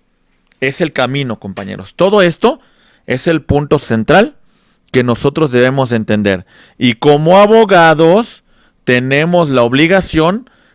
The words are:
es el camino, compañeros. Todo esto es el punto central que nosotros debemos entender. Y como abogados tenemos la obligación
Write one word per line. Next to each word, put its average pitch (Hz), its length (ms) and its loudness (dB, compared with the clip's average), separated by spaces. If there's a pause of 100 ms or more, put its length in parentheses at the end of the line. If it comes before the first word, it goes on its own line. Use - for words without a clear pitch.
(600)
es 135 200 -6
el 165 120 -4
camino, 127 460 -4
compañeros. 98 560 -14
Todo 196 280 2
esto 180 380 -2 (460)
es 127 200 -6
el 160 160 -2
punto 147 360 -2
central 156 580 0 (560)
que 127 120 0
nosotros 139 480 -2
debemos 127 400 0
entender. 104 540 -2 (320)
Y 123 160 0
como 151 440 2
abogados 190 1080 2 (400)
tenemos 143 680 0
la 123 120 2
obligación 165 880 0 (240)